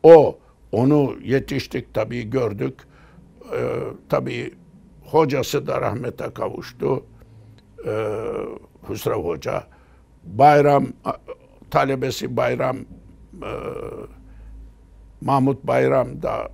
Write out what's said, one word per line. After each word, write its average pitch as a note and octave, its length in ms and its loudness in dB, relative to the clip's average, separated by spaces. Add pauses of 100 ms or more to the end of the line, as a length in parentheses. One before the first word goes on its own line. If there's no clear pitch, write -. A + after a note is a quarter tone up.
O, D#3+ 360 10 (340)
onu C#3 500 2
yetiştik C3 720 -6
tabii, A2+ 360 -6
gördük. B2 440 -4 (760)
Ee, B2 280 -4 (280)
tabii B2+ 460 -4 (500)
hocası C#3+ 640 0
da C3 140 -4
rahmete A#2+ 500 -6
kavuştu. - 760 -6 (800)
Ee, G#2+ 280 -4 (720)
Hüsrev G#2 360 -6
Hoca. E2+ 400 -6 (600)
Bayram, C#3+ 600 6 (180)
a-, - 120 -6 (540)
talebesi C3+ 680 -2
Bayram, B2+ 400 -2 (680)
e, G2+ 80 -10 (1700)
Mahmut C3+ 440 0
Bayram C3 580 0
da - 320 -6